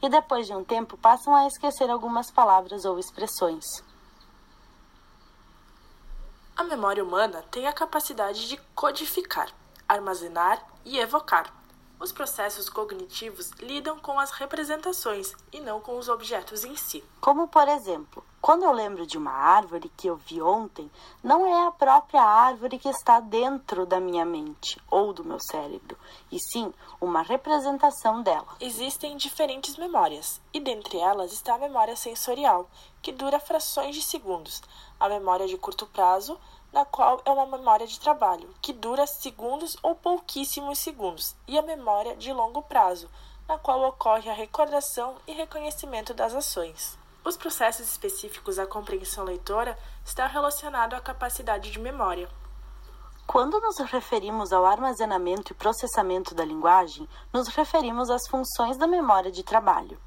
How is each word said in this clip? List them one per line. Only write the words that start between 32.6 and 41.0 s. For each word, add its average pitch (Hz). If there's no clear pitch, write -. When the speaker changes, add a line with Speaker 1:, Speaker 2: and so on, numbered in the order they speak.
Speaker 2:
que -
dura 269
frações 294
de 302
segundos, 190
a 202
memória 196
de 185
curto -
prazo, 202
na 277
qual 262
é 269
uma 269
memória 254
de -
trabalho, 294
que 285
dura 247
segundos 269
ou 330
pouquíssimos 285
segundos, 208